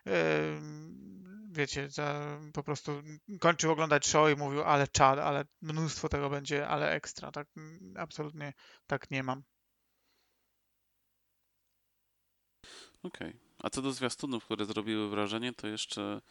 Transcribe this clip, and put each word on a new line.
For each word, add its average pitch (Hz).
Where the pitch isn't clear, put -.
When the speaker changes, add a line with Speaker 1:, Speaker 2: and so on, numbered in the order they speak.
Speaker 1:
em, 170
wiecie, 143
za, 147
po 143
prostu 147
kończył 165
oglądać 151
show 151
i 143
mówił: 143
„Ale 143
czad, 135
ale 143
mnóstwo 156
tego 143
będzie, 143
ale 151
ekstra”, 147
tak? 147
Absolutnie 151
tak -
nie 135
mam. 131
Speaker 2:
Okej. -
A -
co 135
do 135
zwiastunów, 127
które 107
zrobiły 107
wrażenie, 107
to -
jeszcze 104